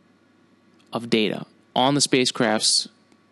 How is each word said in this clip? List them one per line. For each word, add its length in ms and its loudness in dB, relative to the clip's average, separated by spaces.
of 180 -8
data 360 0
on 200 2
the 60 0
spacecraft's 880 0